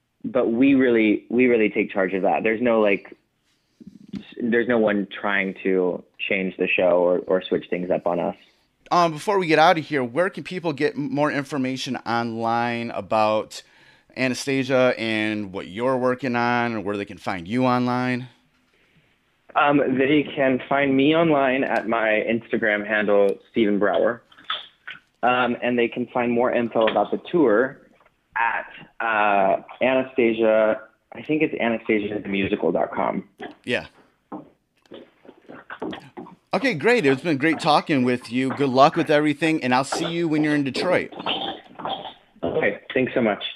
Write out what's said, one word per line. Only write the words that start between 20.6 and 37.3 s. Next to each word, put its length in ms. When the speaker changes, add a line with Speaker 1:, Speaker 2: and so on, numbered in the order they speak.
Speaker 1:
find 300
me 180
online 480
at 240
my 400
Instagram 600
handle, 500
Stephen 260
Brower. 460
Um, 400
and 160
they 100
can 200
find 240
more 200
info 360
about 240
the 180
tour 520
at, 280
uh, 640
Anastasia, 960
I 80
think 220
it's 100
anastasiamusical 1200
dot 180
com. 380
Speaker 2:
Yeah. 200
Okay, 220
great. 320
It's 160
been 160